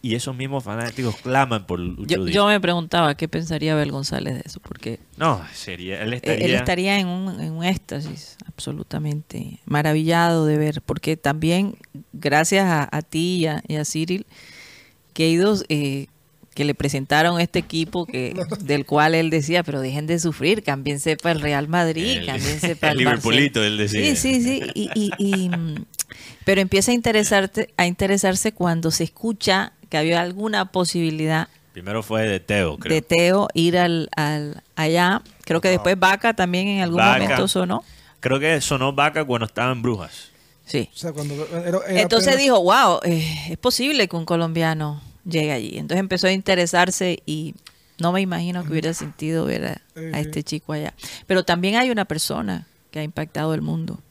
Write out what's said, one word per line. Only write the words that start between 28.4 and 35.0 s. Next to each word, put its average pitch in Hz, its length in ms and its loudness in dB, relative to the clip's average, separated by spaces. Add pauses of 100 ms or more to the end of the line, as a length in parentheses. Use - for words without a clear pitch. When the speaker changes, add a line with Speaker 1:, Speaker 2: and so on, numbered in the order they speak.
Speaker 2:
cuando 165 380 0
se 160 140 0
escucha 196 680 -2 (160)
que - 80 -4
había 165 240 2
alguna 196 460 -2
posibilidad 160 840 0 (240)
Speaker 1:
Primero 101 300 -6
fue 110 240 0
de 95 140 0
Teo, 87 360 0
creo. 160 180 -2
Speaker 2:
de 156 80 2
Teo 175 520 2
ir 170 240 4
al, 170 380 2
al, 147 460 -4 (140)
allá. 170 460 2 (240)